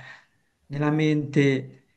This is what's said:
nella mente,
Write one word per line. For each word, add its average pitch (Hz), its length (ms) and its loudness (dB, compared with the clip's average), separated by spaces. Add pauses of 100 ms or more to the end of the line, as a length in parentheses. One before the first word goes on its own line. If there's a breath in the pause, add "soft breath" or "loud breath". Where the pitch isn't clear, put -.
(680 loud breath)
nella 147 240 -4
mente, 143 920 0 (140)